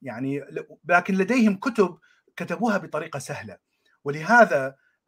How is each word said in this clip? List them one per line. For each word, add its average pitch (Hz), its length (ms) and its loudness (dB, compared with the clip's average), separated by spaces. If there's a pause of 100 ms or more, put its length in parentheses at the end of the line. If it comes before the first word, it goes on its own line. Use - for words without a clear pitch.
يعني 135 380 -8
ل-، 151 260 -12 (200)
لكن 175 300 2
لديهم 208 400 2
كتب 196 420 0 (380)
كتبوها 190 420 -4
بطريقة 151 420 -8
سهلة، - 380 -14 (460)
ولهذا، 156 720 2 (320)